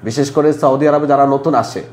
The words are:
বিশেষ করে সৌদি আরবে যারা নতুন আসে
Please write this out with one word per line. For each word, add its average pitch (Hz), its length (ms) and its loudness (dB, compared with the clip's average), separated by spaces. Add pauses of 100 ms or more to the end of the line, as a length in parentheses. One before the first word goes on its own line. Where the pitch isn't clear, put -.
বিশেষ 127 280 -2
করে 151 220 2
সৌদি 147 360 2
আরবে 147 180 0
যারা 139 200 2
নতুন 139 280 0
আসে 113 280 -2 (100)